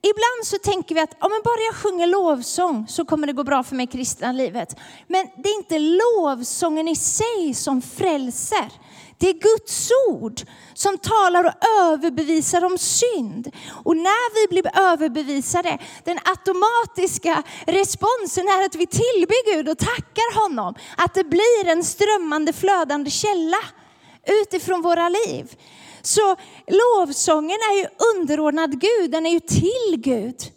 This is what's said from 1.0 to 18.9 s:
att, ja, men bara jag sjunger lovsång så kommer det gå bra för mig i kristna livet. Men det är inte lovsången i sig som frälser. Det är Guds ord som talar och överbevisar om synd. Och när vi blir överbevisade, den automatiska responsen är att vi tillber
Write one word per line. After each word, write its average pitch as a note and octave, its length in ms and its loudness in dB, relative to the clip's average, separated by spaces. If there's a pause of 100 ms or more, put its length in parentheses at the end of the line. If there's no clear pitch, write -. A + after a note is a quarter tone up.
att, D#4 180 -4
ja, G4 100 2
men G#4+ 140 -2
bara A#4 160 0
jag A4 160 -2
sjunger F4+ 320 -2
lovsång E4 800 0
så - 180 -4
kommer D4+ 220 -2
det C#4+ 60 -4
gå C4+ 100 -4
bra C#4 200 0
för - 120 -8
mig B3+ 80 -4
i B3 40 -6
kristna B3 440 -6
livet. A#3+ 440 -4 (320)
Men F#4 200 -2 (160)
det G4+ 60 0
är G#4 60 0
inte E4 240 -4
lovsången D#4+ 1080 0
i E4 80 0
sig F4+ 580 -2
som C4+ 280 -2
frälser. D4 880 -4 (460)
Det F4+ 120 2
är F#4 40 2
Guds - 580 0 (180)
ord A3+ 320 -6 (320)
som G4 240 -2
talar F#4 460 2
och - 240 2 (140)
överbevisar D#4+ 840 0
om F4+ 140 0
synd. C#4 760 -2 (320)
Och E4 140 2
när G#4+ 440 2
vi G#4 60 4
blir F4+ 320 0
överbevisade, D#4 1000 0 (260)
den E4+ 220 -4
automatiska F#4 1160 0 (240)
responsen F#4+ 800 0
är F#4+ 180 4
att F#4+ 100 -6
vi E4+ 120 -2
tillber A4 680 2